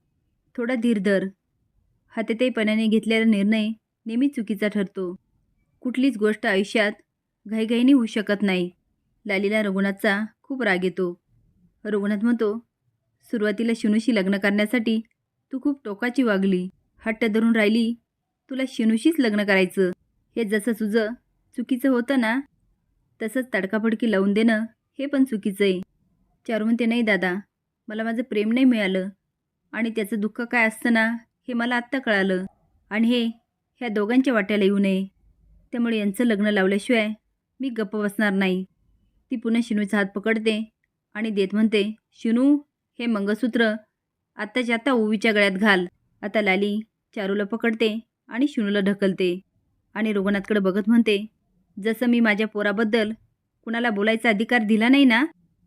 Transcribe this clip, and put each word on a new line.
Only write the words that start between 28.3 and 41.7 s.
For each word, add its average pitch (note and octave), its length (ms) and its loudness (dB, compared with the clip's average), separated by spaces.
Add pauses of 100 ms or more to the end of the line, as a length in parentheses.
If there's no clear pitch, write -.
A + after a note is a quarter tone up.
नाही C4 120 2
मिळालं G3 440 2 (640)
आणि A3 180 -4
त्याचं A3 300 -4
दुःख G#3+ 200 -4
काय A#3 280 0
असतं A#3 240 -2
ना, A3+ 200 2 (360)
हे B3+ 40 -6
मला A#3+ 240 -2
आत्ता A#3+ 220 -4
कळालं F#3+ 460 0 (460)
आणि A3+ 180 0
हे A#3+ 180 0 (500)
ह्या A#3+ 120 -8
दोघांच्या A#3 460 0
वाट्याला G#3 300 0
येऊ G3+ 140 2
नये, F#3+ 280 0 (640)
त्यामुळे A#3 260 -2
यांचं G#3 260 -2
लग्न G#3+ 220 2
लावल्याशिवाय G#3 600 0 (520)
मी C4+ 80 -4
गप्प A3 280 -6
बसणार G#3 360 0
नाही." F#3 320 0 (640)
ती C4 60 -6
पुन्हा A#3 280 0
शिनूचा G#3 320 -2
हात G3+ 100 2
पकडते A3 600 -2 (460)
आणि A3 160 -6
देत G3 220 0
म्हणते, G#3+ 420 2 (180)